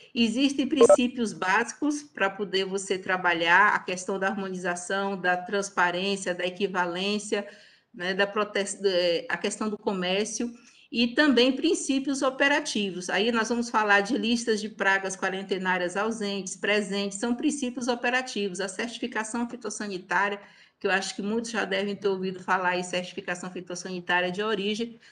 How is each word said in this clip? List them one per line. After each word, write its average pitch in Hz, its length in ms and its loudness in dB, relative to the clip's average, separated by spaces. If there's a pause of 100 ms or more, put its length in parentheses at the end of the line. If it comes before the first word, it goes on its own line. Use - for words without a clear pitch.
(140)
Existem 247 520 2
princípios 247 680 6
básicos 220 720 0
para - 260 -2
poder 190 380 -2
você 190 320 -4
trabalhar 180 720 4
a 190 100 4
questão 190 400 -4
da 185 80 0
harmonização, 190 920 -4
da 180 160 2
transparência, 190 1000 0
da 175 100 -4
equivalência, 190 1040 -2 (460)
né, 180 180 -4
da 196 140 2
prote-, 202 580 -2
é, 175 460 2
a - 80 -4
questão 208 320 -4
do 208 80 -8
comércio, 202 720 -2 (420)
e 240 200 4
também 269 380 6
princípios 269 680 0
operativos. 262 880 0
Aí 202 240 2
nós 226 160 0
vamos 233 220 -2
falar 208 320 4
de 220 160 0
listas 226 420 0
de 214 80 -6
pragas 196 480 0
quarentenárias 185 800 -2
ausentes, 202 580 -2
presentes, 202 640 0
são 240 160 0
princípios 247 540 -2
operativos. 240 720 -2
A 196 80 -2
certificação 233 800 -6
fitossanitária, 202 880 -4 (400)
que - 80 -4
eu 190 40 2
acho 190 260 0
que 208 60 -6
muitos 226 280 -2
já 202 140 -2
devem 196 320 -2
ter 202 120 -2
ouvido 185 320 -2
falar 180 360 2
em 180 60 -2
certificação 180 680 -6
fitossanitária 180 800 -2
de 185 120 -4
origem, 214 580 -2 (120)